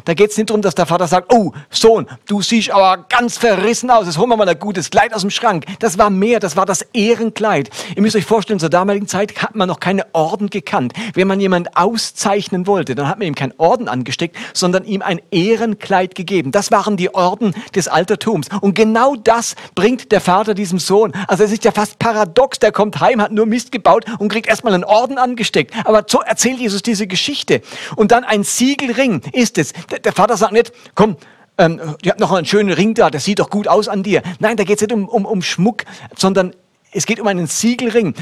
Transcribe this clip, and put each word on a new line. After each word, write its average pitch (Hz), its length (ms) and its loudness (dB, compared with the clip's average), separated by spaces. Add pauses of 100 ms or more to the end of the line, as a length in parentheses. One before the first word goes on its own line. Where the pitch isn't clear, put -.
Da 170 80 -2
geht's 202 240 4
nicht 214 120 -2
darum, 214 120 0
dass 196 140 0
der 175 100 2
Vater 170 220 0
sagt, 180 260 2
"Oh, 214 180 4 (180)
Sohn, 226 380 2 (180)
du 208 160 -2
siehst 226 300 0
aber 190 380 2
ganz 247 280 0
verrissen 220 540 0
aus, 220 140 6
jetzt 160 120 -4
holen 240 120 2
wir 226 80 4
mal 202 100 2
ein 170 120 0
gutes 190 300 -6
Kleid 214 240 2
aus 208 80 -4
dem 196 80 -2
Schrank." 185 360 -2 (140)
Das 190 180 -2
war 208 120 4
mehr, 202 300 2
das 170 160 -4
war 190 100 2
das - 180 -2 (100)
Ehrenkleid. 214 760 0 (280)
Ihr 196 40 -2
müsst 214 140 2
euch 196 100 0
vorstellen, 214 360 0
zur 160 80 0
damaligen 196 400 0
Zeit 202 320 -4
hat - 140 -4
man 185 120 0
noch 175 140 -6
keine 190 320 -2
Orden 180 360 -2
gekannt. 165 440 -4 (200)
Wenn 190 140 2
man 196 120 0
jemand 185 360 0
auszeichnen 196 920 -2
wollte, 175 260 0
dann 139 140 -4
hat 160 100 -4
man 202 100 -4
ihm 147 60 -4
keinen 135 240 -6
Orden 202 300 2
angesteckt, 127 480 -6 (180)
sondern 185 320 0
ihm 196 160 -4
ein 185 180 -4 (120)
Ehrenkleid 196 840 0
gegeben. 165 380 -4
Das 202 180 0
waren 208 260 2
die 180 180 -2
Orden 185 420 0 (180)
des 185 140 -2
Altertums. 185 640 0 (120)
Und 196 140 2
genau 226 400 2
das 226 400 0 (180)
bringt 226 380 0
der 190 100 4
Vater 208 320 2
diesem 185 240 -4
Sohn. 185 360 2 (140)
Also 196 160 2
es 202 80 4
ist 226 140 -2
ja 214 60 6
fast - 260 -4
paradox, 214 600 0
der 214 120 4
kommt 196 280 -2
heim, 214 200 2
hat - 120 0
nur 220 160 2
Mist 233 240 -2
gebaut 202 340 4 (140)
und 202 100 -2
kriegt 214 160 -4
erstmal 214 300 0
einen 180 80 0
Orden 240 340 2
angesteckt. 233 560 -2 (120)
Aber 214 220 4
so 262 140 2
erzählt 247 380 -2
Jesus 202 240 -4
diese 214 240 -2
Geschichte. 180 560 -2 (320)
Und 214 160 4
dann 240 120 6
ein 208 200 0
Siegelring 254 800 -2 (100)
ist 240 260 0
es. 151 160 -2 (160)
Der, - 80 -8
der - 160 -2
Vater 208 240 2
sagt 196 160 0
nicht, 226 180 2 (220)
"Komm, 196 240 2 (400)
ähm, 160 460 0
ich 175 80 0
hab - 80 -8
noch 170 120 0
einen 175 140 0
schönen 202 260 2
Ring 202 220 2
da, 202 160 4
der 147 120 -4
sieht 208 180 -2
doch 170 100 -2
gut 208 180 -4
aus 208 200 2
an 196 160 -4
dir." 175 180 0 (160)
Nein, 226 180 -2
da 196 100 -2
geht's 202 180 0
nicht 214 100 -2
um, 202 160 -4
um, 208 160 -2
um 180 160 -2
Schmuck, 202 420 -2 (320)
sondern 190 380 0 (400)
es 196 120 -4
geht 220 140 -2
um 220 80 -4
einen 180 200 -2
Siegelring. 233 760 0